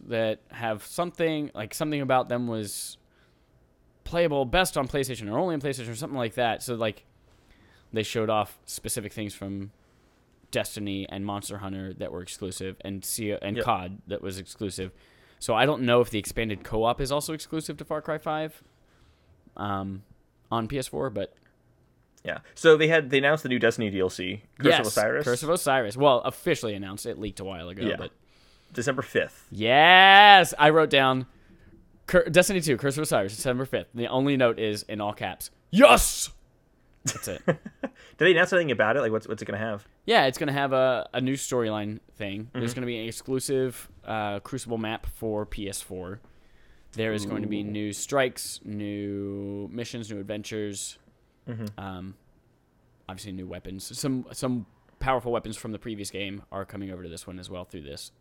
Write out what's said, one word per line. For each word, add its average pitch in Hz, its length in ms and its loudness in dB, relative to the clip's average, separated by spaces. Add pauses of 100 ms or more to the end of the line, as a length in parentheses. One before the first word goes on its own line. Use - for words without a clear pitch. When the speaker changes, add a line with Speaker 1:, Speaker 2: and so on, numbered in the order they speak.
Speaker 1:
that 113 340 0 (100)
have 113 340 -6
something, 160 720 -4
like, 107 180 -10
something 151 280 -4
about 131 280 2
them 123 180 -2
was 110 500 -8 (1040)
playable 156 420 2
best 175 320 0
on 139 100 0
PlayStation 120 440 -4
or 120 80 0
only 175 160 0
on 143 60 -4
PlayStation," 123 280 -6
or 117 60 -8
something 135 220 -8
like 117 180 -2
that. 117 260 0
So, 120 140 -6
like, 110 300 -4 (880)
they 110 100 0
showed 110 260 -2
off 107 360 0
specific - 480 -8
things 104 200 -6
from 98 380 -10 (800)
Destiny 101 580 -4
and 98 160 -8
Monster 101 340 -8
Hunter 95 360 -10
that 92 160 -8
were 87 100 -10
exclusive, 92 600 -10
and 98 240 -10
C-, 107 260 -4 (100)
and 101 160 -4
Speaker 2:
Yep. 110 80 0
Speaker 1:
cod 98 320 -2 (100)
that 98 140 -6
was 95 180 -8
exclusive. 95 520 -8 (480)
So 117 160 -2
I 117 100 6
don't 135 180 0
know 120 180 6
if 113 80 2
the 107 100 -2
expanded 107 440 -6
co-op 113 380 0
is 127 100 -4
also 147 220 -4
exclusive 156 440 -8
to 151 80 -14
Far 151 160 -6
Cry 156 160 -6
five, 156 440 -6 (960)
um, 98 460 -6 (480)
on 113 160 -2
P 139 100 -6
S 127 100 -6
four, 143 220 -4
but 98 240 -6 (920)
Speaker 2:
Yeah. 82 140 -6 (160)
So 160 200 8
they 156 140 4
had, 160 200 2
they 139 100 4
announced 147 240 2
the 135 60 -4
new 123 100 2
Destiny 113 300 2
D 95 120 -2
L 92 80 2
C, 92 340 -8 (140)
Curse - 100 2
Speaker 1:
Yes, 160 140 6
Speaker 2:
of 107 60 0
Osiris. 117 360 0
Speaker 1:
Curse 123 200 0
of 147 60 -4
Osiris. 135 460 0
Well, 135 260 6
officially 131 520 -2
announced. 98 320 -10
It 110 120 -8
leaked 98 220 -8
a 95 60 -10
while 87 240 -10
ago, 101 140 -8
Speaker 2:
Yeah. 101 140 0
Speaker 1:
but 92 140 -10 (640)
Speaker 2:
December 131 280 -2
fifth. - 500 -2
Speaker 1:
Yes! 185 1080 10
I 151 120 10
wrote 156 180 6
down 131 380 4 (800)
Cur-, 175 220 4
Destiny 180 300 6
two, 147 180 0
Curse 139 200 -2
of 151 60 -4
Osiris, 107 320 0
December 127 300 -2
fifth. 110 300 -4
The 117 120 -4
only 139 280 2
note 120 240 4
is, 107 240 -2
in 104 160 -8
all 104 140 -4
caps, - 360 -8 (220)
"Yes!" - 580 6 (760)
That's - 240 -6
it. 92 140 -8
Speaker 2:
<laughs> - 20 -4
Did 160 120 2 (600)
they 175 140 6
announce 175 200 4
anything 170 200 2
about 110 260 2
it? 143 40 0
Like, 113 120 0
what's, 110 140 -2
what's 107 140 -8
it 110 40 -8
gonna 101 120 -6
have? 107 300 -6 (180)
Speaker 1:
Yeah, 202 200 4
it's 131 120 0
gonna 147 140 -2
have 139 220 0
a, 131 400 2
a 123 80 -2
new 131 140 -2
storyline 110 640 -4 (180)
thing. 104 340 -8
There's 120 200 -4
Speaker 2:
Mm-hmm. 120 100 -8
Speaker 1:
gonna 123 60 -6
be 117 120 -6
an 113 80 -8
exclusive, 131 800 -4 (180)
uh, 104 360 -4
Crucible 120 360 -8
map 110 280 -6
for 107 400 -6
P 101 240 -8
S 98 120 -8
four. 92 380 -12 (720)
There 110 200 -2
is 104 120 -4
going 107 180 -4
to 107 40 -6
be 104 140 -4
Speaker 2:
Ooh. 104 40 -6
Speaker 1:
new 104 280 -6
strikes, - 720 -2
new 101 1080 -8
missions, 113 400 -10
new 104 80 -8
adventures. 104 800 -8 (500)
Speaker 2:
Mm-hmm. 110 320 -10
Speaker 1:
Um, 95 360 -12 (920)
obviously 95 240 -12
new 92 160 -10
weapons. 90 500 -12
Some, 131 340 -2
some 123 340 -4 (340)
powerful 123 320 0
weapons 110 240 -4
from 113 160 -10
the 104 80 -8
previous 104 300 -10
game 98 320 -8 (100)
are 98 140 -8
coming 98 260 -10
over 90 120 -12
to 85 60 -12
this 82 180 -14
one 92 120 -14
as 90 100 -16
well 90 140 -10
through 90 200 -14
this 71 380 -14